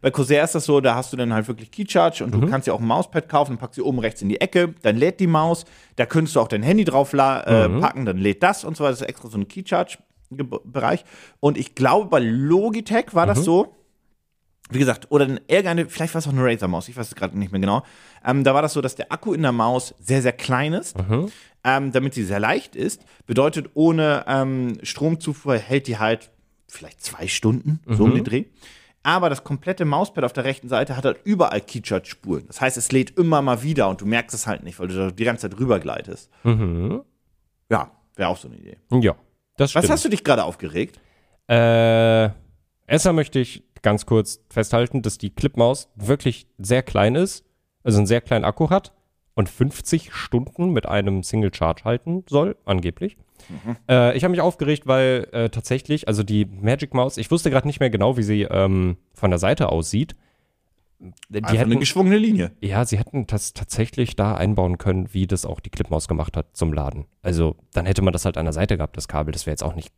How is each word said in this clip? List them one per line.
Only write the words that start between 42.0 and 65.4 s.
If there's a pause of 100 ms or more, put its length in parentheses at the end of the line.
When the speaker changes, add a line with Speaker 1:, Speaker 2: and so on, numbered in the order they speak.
Speaker 2:
erstmal
möchte
ich (180)
ganz
kurz (100)
festhalten,
dass
die
Clip-Maus
wirklich (120)
sehr
klein
ist, (380)
also
einen
sehr
kleinen
Akku
hat (420)
und
fünfzig
Stunden
mit
einem
Single-Charge
halten
soll, (100)
angeblich. (320)
Speaker 1:
Mhm. (120)
Speaker 2:
Äh,
ich
habe
mich
aufgeregt,
weil,
äh,
tatsächlich,
also
die
Magic
Maus,
ich
wusste
gerade
nicht
mehr
genau,
wie
sie,
ähm, (160)
von
der
Seite
aussieht. (1160)
Die
Speaker 1:
Einfach
eine
Speaker 2:
hätten
Speaker 1:
geschwungene
Linie. (100)
Speaker 2:
Ja,
sie
hätten
das
tatsächlich
da
einbauen
können,
wie
das